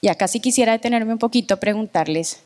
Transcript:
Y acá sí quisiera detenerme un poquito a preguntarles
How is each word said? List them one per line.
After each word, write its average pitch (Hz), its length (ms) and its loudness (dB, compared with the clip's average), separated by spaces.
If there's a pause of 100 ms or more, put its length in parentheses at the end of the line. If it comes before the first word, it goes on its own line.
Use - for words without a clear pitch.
Y - 60 4
acá 190 200 0
sí 233 120 -4
quisiera 240 320 2
detenerme 226 400 0
un 226 60 -2
poquito 233 360 0
a 190 60 -6
preguntarles 170 840 -2